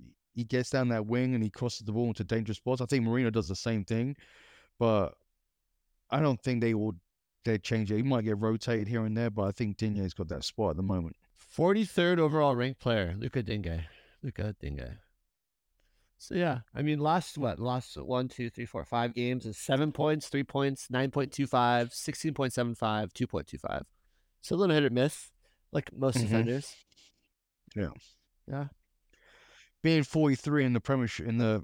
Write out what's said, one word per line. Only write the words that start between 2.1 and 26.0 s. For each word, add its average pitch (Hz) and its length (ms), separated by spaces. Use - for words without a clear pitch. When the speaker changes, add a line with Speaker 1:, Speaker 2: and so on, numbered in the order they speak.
Speaker 1:
dangerous 110 340
spots. 127 220
I 123 60
think 127 180
Moreno 117 260
does 107 180
the 95 80
same 113 280
thing, 120 320
but 110 300
I 131 100
don't 139 220
think 123 180
they 117 140
will, 107 220
they 110 140
change 107 340
it. 107 60
He 117 40
might 127 220
get 107 140
rotated 110 500
here 113 160
and 110 120
there, 117 140
but 104 120
I 98 100
think 104 240
Digne's 104 380
got 85 140
that 76 140
spot 104 280
at 76 60
the 90 60
moment. 92 320
Speaker 2:
Forty-third 180 840
overall 151 340
ranked 127 260
player, 101 360
Luca 127 260
Digne. 85 440
Luca 107 380
Digne. 69 380
So, - 160
yeah, 160 260
I 131 80
mean, 151 160
last, 156 400
what, 110 200
last 123 380
one, 123 320
two, 120 220
three, 113 160
four, 98 180
five 120 300
games 123 320
is 107 100
seven 143 360
points, 151 360
three 139 160
points, 139 460
nine 127 200
point 135 220
two 139 140
five, 120 480
sixteen 151 400
point 131 180
seven 120 220
five, 107 400
two 127 120
point - 200
two - 120
five. - 260
So - 120
a 170 40
little 185 160
hit 151 100
or 127 60
miss, 123 400
like - 240
most 131 200